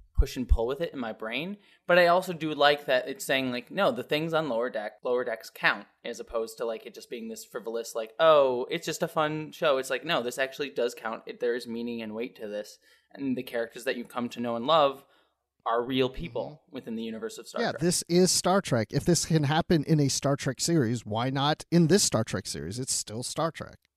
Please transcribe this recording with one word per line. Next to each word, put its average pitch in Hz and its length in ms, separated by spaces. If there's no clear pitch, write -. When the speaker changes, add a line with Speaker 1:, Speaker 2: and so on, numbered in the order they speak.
Speaker 1:
push 143 200
and 123 100
pull 117 200
with 139 140
it 170 120
in 139 60
my 113 140
brain. 131 440
But 175 100
I 175 100
also 180 260
do 156 200
like 143 320
that 127 220
it's 135 180
saying, 135 260
like, 123 200
"No, 180 200
the 120 120
things 160 300
on 156 160
Lower 120 200
Deck, 107 240
Lower 123 200
Decks 113 260
count," 117 380
as 117 140
opposed 113 380
to, 123 80
like, 113 200
it 113 80
just - 160
being 113 200
this 110 160
frivolous, 113 500
like, 110 240
"Oh, 139 500
it's 170 160
just 160 160
a 170 60
fun 156 460
show." 147 240
It's 127 120
like, 127 160
"No, 156 160
this 120 160
actually 135 340
does 123 220
count. 113 320
It, 113 140
there 120 160
is 123 120
meaning 117 340
and 107 120
weight 113 220
to 110 120
this. 104 300
And 135 240
the 127 60
characters 117 420
that 127 120
you 120 80
come 120 240
to 120 120
know 120 160
and 117 100
love 143 360
are 117 180
real 127 260
people 135 560
Speaker 2:
Mm-hmm. - 100
Speaker 1:
within 123 200
the 113 80
universe 110 340
of 113 100
Star - 140
Speaker 2:
Yeah, 202 100
Speaker 1:
Trek." - 100
Speaker 2:
this 170 280
is 180 200
Star 226 320
Trek. 113 300
If - 140
this 170 200
can 156 200
happen 156 400
in 156 160
a 139 80
Star 143 260
Trek 131 240
series, 123 460
why 113 240
not 139 420
in 170 160
this 190 160
Star 113 220
Trek - 200
series? 82 320
It's 131 160
still 113 300
Star 156 280
Trek. - 260